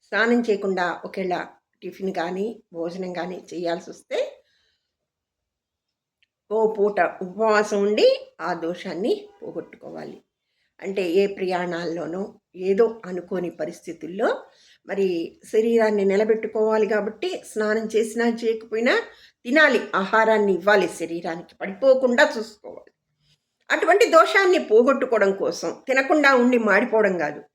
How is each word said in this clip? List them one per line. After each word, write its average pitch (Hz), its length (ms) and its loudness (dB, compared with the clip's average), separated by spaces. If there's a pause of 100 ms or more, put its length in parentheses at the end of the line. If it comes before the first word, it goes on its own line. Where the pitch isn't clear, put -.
స్నానం 233 320 2
చేయకుండా 196 640 -2
ఒకవేళ 180 420 -6 (360)
టిఫిన్ 190 320 -8
కానీ 180 480 -6 (100)
భోజనం 175 400 -8
కానీ 175 420 -10
చేయాల్సి 170 360 -6
వస్తే - 520 -8 (2000)
ఓ 214 240 0
పూట 202 260 0
ఉపవాసం 208 800 0
ఉండి 320 580 2
ఆ 170 140 -4
దోషాన్ని 175 760 -6 (140)
పోగొట్టుకోవాలి. 151 800 -14 (600)
అంటే 190 280 -4
ఏ 196 160 4
ప్రయాణాల్లోనో 175 1120 -6 (160)
ఏదో 196 480 2
అనుకోని 180 460 -6
పరిస్థితుల్లో 175 960 -6 (420)
మరి 185 540 -4 (120)
శరీరాన్ని 220 520 2
నిలబెట్టుకోవాలి 214 840 2
కాబట్టి 214 600 -4
స్నానం 214 400 -2
చేసినా 226 420 -2
చేయకపోయినా 233 760 -2 (420)
తినాలి, 269 500 2
ఆహారాన్ని 208 600 2
ఇవ్వాలి, 185 340 2
శరీరానికి 170 680 -10
పడిపోకుండా 262 840 2
చూసుకోవాలి. - 540 -14 (800)
అటువంటి 349 360 4
దోషాన్ని 339 520 6
పోగొట్టుకోవడం 233 760 4
కోసం 170 560 -4
తినకుండా 277 460 4
ఉండి 247 240 4
మాడిపోవడం 208 600 2
కాదు 147 240 -6 (120)